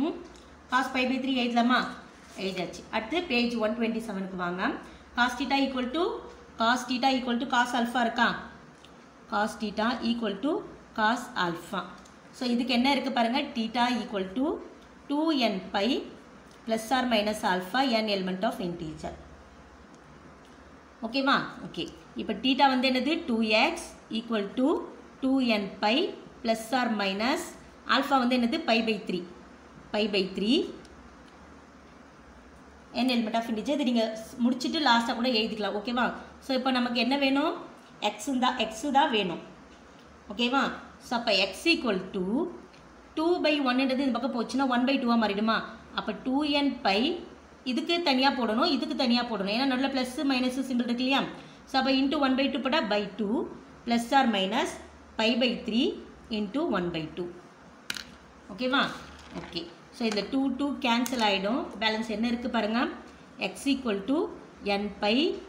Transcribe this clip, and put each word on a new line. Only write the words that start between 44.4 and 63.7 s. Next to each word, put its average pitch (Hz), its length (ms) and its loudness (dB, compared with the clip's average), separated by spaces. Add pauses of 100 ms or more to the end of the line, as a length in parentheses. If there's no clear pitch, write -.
one 240 140 4
by 277 140 4
two-ஆ 233 200 4
மாறிடுமா? 214 340 2 (420)
அப்ப 202 160 -4 (120)
two 262 140 2 (260)
n - 20 4 (180)
pi 196 140 4 (720)
இதுக்கு 320 240 0 (160)
தனியா 262 280 4
போடணும், 233 360 2
இதுக்கு 285 300 -2
தனியா 240 260 4
போடணும். 196 260 -2
ஏன்னா 262 160 2
நடுவுல 262 220 0
பிளஸ், 254 240 -2 (120)
மைனஸ் 254 380 0
சிம்பல் 240 200 0
இருக்கு 240 180 0
இல்லையா? 262 160 2 (480)
So, - 100 -18
அப்ப 254 100 2 (100)
into 277 260 2
one 262 120 4
by 277 140 4
two 285 140 -2
போட்டா 302 140 2 (120)
by 208 100 2 (160)
two 214 160 0 (520)
plus 233 200 0 (120)
or 262 60 6 (120)
minus 208 340 0 (480)
pi 220 120 4 (120)
by 240 80 4 (160)
three 233 220 2 (500)
into 208 240 -2 (160)
one 175 160 0
by 160 100 -4 (120)
two. 180 120 -6 (1200)
ஓகேவா? 254 300 0 (580)
ஓகே. 170 220 -10 (340)
So, - 120 -4
இதுல 202 140 0 (100)
டூ, 269 80 2 (200)
டூ 285 60 0 (200)
கேன்சல் 240 420 0
ஆயிடும். 202 320 0 (220)
பேலன்ஸ் 220 340 -2
என்ன 226 160 0
இருக்கு 233 240 -4
பாருங்க. 220 240 0 (720)
X - 240 -8